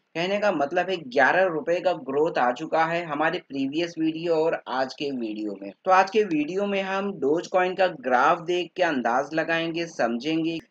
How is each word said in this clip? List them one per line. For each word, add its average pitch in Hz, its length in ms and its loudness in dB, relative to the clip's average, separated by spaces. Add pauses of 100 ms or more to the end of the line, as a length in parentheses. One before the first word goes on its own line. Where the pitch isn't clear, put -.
(160)
कहने 180 240 -2
का 208 120 2
मतलब 170 380 0
है 190 60 -2 (100)
ग्यारह 135 400 4
रुपए 165 340 0
का 180 120 2 (120)
growth 147 360 0
आ 123 140 4
चुका 160 320 0
है 170 200 0
हमारे 160 340 0
previous 139 600 -4
video 160 360 0
और 160 340 0
आज 127 240 -2
के 143 180 -6
video 107 500 -6
में। 98 100 -12 (140)
तो 185 60 4
आज 185 180 6
के 214 160 2
video 175 400 -2
में 196 160 0
हम 196 380 -2
Dogecoin 180 580 0
का 185 100 4 (120)
graph 131 420 4
देख 175 340 -2
के 170 80 0
अंदाज 139 500 0
लगाएंगे, 165 540 -2
समझेंगे 160 680 -2 (140)